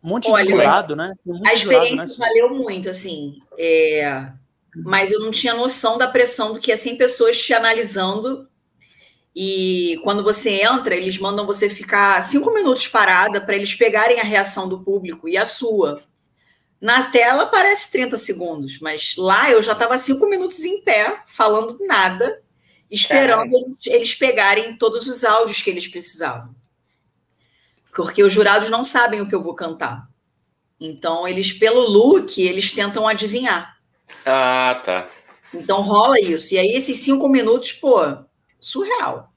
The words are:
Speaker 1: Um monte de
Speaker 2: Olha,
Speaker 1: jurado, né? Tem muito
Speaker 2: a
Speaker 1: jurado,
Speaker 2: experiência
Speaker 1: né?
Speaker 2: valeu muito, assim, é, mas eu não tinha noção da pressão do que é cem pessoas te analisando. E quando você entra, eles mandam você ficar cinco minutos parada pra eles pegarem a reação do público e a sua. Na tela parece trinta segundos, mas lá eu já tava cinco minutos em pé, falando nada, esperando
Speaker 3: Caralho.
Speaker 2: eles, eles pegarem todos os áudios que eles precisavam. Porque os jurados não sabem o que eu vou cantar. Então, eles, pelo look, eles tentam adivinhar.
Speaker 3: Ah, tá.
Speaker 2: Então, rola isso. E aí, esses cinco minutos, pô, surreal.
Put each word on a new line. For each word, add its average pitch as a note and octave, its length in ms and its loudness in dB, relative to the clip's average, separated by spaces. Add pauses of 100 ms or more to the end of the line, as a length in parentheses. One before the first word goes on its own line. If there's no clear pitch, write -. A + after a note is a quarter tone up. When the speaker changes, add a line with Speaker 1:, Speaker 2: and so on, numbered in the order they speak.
Speaker 1:
Um E3 60 -10
monte A3 160 -4
de A3+ 60 2
Speaker 2:
Olha, G3+ 180 4
Speaker 1:
jurado, D#3 460 2
né? F3 180 -8 (100)
Tem F3 100 -10
muito G3 160 -2
Speaker 2:
a A3+ 60 4
Speaker 1:
jurado, F3+ 300 4
Speaker 2:
experiência D#3+ 200 -2 (140)
Speaker 1:
né? A#3 80 -2
Speaker 2:
valeu A#3 260 2
muito, G3 360 -6
assim, D#3 500 -8 (180)
é, D#3 720 0 (480)
mas F#3+ 360 -2
eu G#3+ 100 0
não A3 100 -6
tinha A#3 220 -2
noção A#3+ 440 0
da B3+ 100 2
pressão A#3+ 460 0
do A3 60 -10
que - 120 -2
é G#3+ 40 2
cem A#3+ 220 -4
pessoas A#3+ 440 2
te - 120 -2
analisando. A3+ 960 -2 (880)
E F#3 680 -2
quando G3+ 200 -2
você G#3 380 2
entra, A#3+ 340 0
eles F#3 220 -4
mandam G3+ 280 -4
você G3+ 220 -2
ficar G3+ 540 0
cinco D4 320 0
minutos D#4 340 0
parada G3 540 2
pra G3 140 -4
eles G3+ 180 -4
pegarem A3+ 460 2
a A3 40 -2
reação G3 460 -2
do F#3 140 -8
público F#3 440 -6
e F3 100 -2
a G#3+ 80 2
sua. G3 580 -2 (760)
Na A#3+ 300 2
tela B3+ 380 4
parece G4+ 440 2
trinta B3+ 260 -2
segundos, E3 640 -6
mas D#3 380 -8
lá G3 320 2
eu A3+ 140 6
já A3 100 -2
tava A#3 240 0
cinco C#4 320 2
minutos F#4 360 -2
em F#4+ 180 -4
pé, F4 420 0
falando A3 600 0
nada, G3 540 0 (500)
esperando A#3 580 2
Speaker 3:
Caralho. - 60 0
Speaker 2:
eles, B3+ 320 -2
eles A#3 260 0
pegarem A3+ 640 0
todos A3+ 300 -2
os B3 160 -4
áudios A3 400 2
que G#3 60 -2
eles F3+ 180 -8
precisavam. B2 680 -8 (1400)
Porque - 260 -2
os G3 120 6
jurados G#3 360 4
não A#3 140 -2
sabem A#3 380 0
o G3+ 60 -6
que G3 60 -4
eu F#3 80 -2
vou E3 140 -8
cantar. C3+ 520 -10 (720)
Então, E3 480 -6
eles, F#3 260 -4
pelo A3+ 340 4
look, A#3 520 4
eles F#3 320 0
tentam G#3+ 360 -2
adivinhar. G#3+ 720 -4 (480)
Speaker 3:
Ah, B2+ 580 2
tá. F2+ 240 -4 (460)
Speaker 2:
Então, F#3+ 280 -2
rola G#3+ 380 4
isso. F3 340 -2
E F#3 40 2
aí, F#3+ 160 2
esses C4 260 0
cinco C4+ 300 2
minutos, B3 420 2
pô, A#3+ 300 2 (580)
surreal. - 760 -6